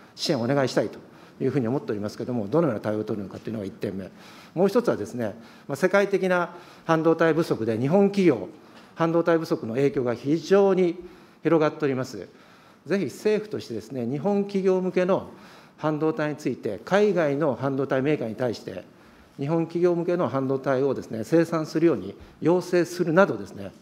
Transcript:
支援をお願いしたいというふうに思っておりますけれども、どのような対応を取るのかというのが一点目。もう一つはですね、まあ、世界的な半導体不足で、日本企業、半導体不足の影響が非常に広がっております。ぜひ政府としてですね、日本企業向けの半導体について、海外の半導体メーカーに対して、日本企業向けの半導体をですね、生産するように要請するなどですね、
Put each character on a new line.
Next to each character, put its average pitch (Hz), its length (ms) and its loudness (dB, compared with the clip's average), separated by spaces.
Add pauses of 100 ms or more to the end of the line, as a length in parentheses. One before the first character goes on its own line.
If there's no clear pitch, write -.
(160)
支 - 160 -4
援 131 80 0
を 117 40 -2
お 117 40 -2
願 139 160 2
い 127 60 0
し - 40 -10
た 143 80 2
い 107 60 0
と - 100 -12 (440)
い 135 60 0
う - 20 2
ふ 147 80 0
う - 20 2
に 113 80 0
思 135 120 0
っ - 20 -16
て 123 100 -8
お 107 40 -2
り 101 40 -8
ま 101 100 -6
す - 80 -16
け 120 60 -6
れ 101 40 -8
ど 127 60 -4
も、 107 140 -4
ど 151 140 2
の 165 60 2
よ 120 40 0
う 107 40 -2
な 98 40 -6
対 107 160 -4
応 107 40 -2
を 107 40 -2
取 107 140 -4
る 101 60 -8
の 95 60 -10
か 101 100 -14
と - 100 -12
い - 20 -6
う - 40 -6
の 110 40 -6
が 98 60 -6
一 95 60 -8
点 95 260 -8
目。 92 120 -10 (440)
も 175 120 2
う - 40 4
一 233 120 2
つ - 60 0
は 131 80 2
で 98 100 -6
す - 100 -12
ね、 110 200 -4 (320)
ま 143 60 -6
あ、 - 20 -6
世 180 140 2
界 202 180 2
的 185 220 0
な 175 220 0 (340)
半 160 140 4
導 160 180 4
体 165 160 4
不 160 100 2
足 113 220 -2
で、 110 120 0
日 131 120 0
本 202 200 4
企 196 160 2
業、 110 220 2 (480)
半 165 160 0
導 170 140 2
体 165 120 4
不 160 80 0
足 160 200 -4
の 110 80 -6
影 139 180 2
響 131 140 -2
が 117 100 0
非 147 240 -2
常 196 340 4
に 175 220 2 (480)
広 160 160 4
が 151 80 4
っ 151 60 -2
て 151 100 -8
お 147 60 2
り 135 60 0
ま 127 100 -4
す。 - 240 -14 (560)
ぜ 180 140 0
ひ 170 60 -2
政 214 380 -2
府 - 60 -14
と 117 100 -6
し - 80 -14
て 120 60 -10
で 107 80 -6
す - 100 -14
ね、 120 140 -4
日 139 140 -4
本 202 240 0
企 196 200 -2
業 185 180 4
向 185 100 -2
け 180 140 2
の 180 240 0 (480)
半 156 180 -2
導 156 180 0
体 151 160 -2
に 143 60 -6
つ - 120 -6
い 120 80 -2
て、 101 300 -6
海 202 280 4
外 151 220 2
の 143 200 2
半 135 180 -2
導 131 140 -2
体 131 140 0
メ 151 120 2
ー - 40 0
カ 120 80 -4
ー 113 40 -4
に 104 60 -8
対 120 200 -2
し - 40 -14
て、 95 240 -12 (540)
日 139 100 -4
本 165 180 0
企 170 180 -4
業 175 120 4
向 170 100 -2
け 175 100 0
の 156 140 0
半 135 180 -2
導 135 120 0
体 135 240 0
を 135 100 2
で 131 80 -6
す - 100 -12
ね、 110 120 -6
生 165 220 4
産 160 200 -2
す 160 140 -2
る 165 60 4
よ 160 100 6
う - 20 -4
に 95 180 -10 (260)
要 170 200 4
請 175 240 2
す - 180 -4
る 165 80 -2
な 190 140 6
ど 131 120 -4
で 98 100 -10
す - 60 -16
ね、 98 180 -12 (100)